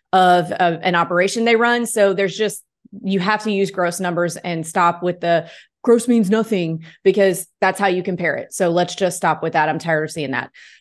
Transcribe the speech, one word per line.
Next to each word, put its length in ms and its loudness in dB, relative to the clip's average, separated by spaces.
of, 400 4
of 300 0
an 140 0
operation 480 0
they 120 4
run. 300 2
So 280 2
there's 220 -2
just, 280 -4
you 160 0
have 240 -2
to 80 -2
use 180 0
gross 300 -4
numbers 360 -2
and 300 -8
stop 380 0
with 160 -4
the 280 0
"Gross 220 4
means 240 2
nothing," 540 -2
because 420 2
that's 180 0
how 80 2
you 160 0
compare 340 -4
it. 160 -10
So 180 0
let's 240 0
just 220 -2
stop 260 -2
with 100 -2
that. 160 2
I'm 100 -2
tired 260 -2
of 60 -8
seeing 220 -8
that. 180 -6